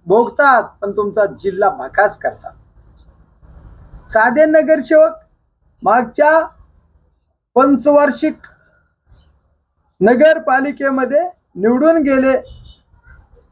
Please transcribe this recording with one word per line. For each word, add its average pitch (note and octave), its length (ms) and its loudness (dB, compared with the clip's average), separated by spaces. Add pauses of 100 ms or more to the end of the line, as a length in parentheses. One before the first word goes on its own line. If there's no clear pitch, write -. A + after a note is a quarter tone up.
भोगतात, A#3 580 2 (180)
पण G3+ 100 -8
तुमचा G3+ 340 -4
जिल्हा F#3 440 -4
भकास F#3+ 480 -4
करतात. - 360 -12 (1600)
साधे A#3+ 340 2
नगरसेवक D#4 680 2 (680)
मागच्या D4 640 0 (1080)
पंचवार्षिक C#4+ 920 0 (1500)
नगरपालिकेमध्ये C4+ 1200 0 (320)
निवडून B3+ 420 0
गेले. C4 400 0 (1160)